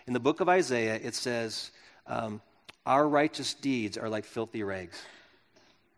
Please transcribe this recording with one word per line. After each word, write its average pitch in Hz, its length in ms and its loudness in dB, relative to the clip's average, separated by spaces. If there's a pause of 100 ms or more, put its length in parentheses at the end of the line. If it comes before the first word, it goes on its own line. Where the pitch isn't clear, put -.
In 127 80 -4
the 123 60 2
book 135 220 2
of 170 60 -2
Isaiah, 123 540 4
it 120 140 -6
says, 117 560 -4 (340)
um, 113 340 -6 (460)
"Our 135 220 6
righteous 147 480 0
deeds 113 420 -2
are 110 120 -4
like 107 160 -4
filthy 113 360 -6
rags." 95 400 -8 (960)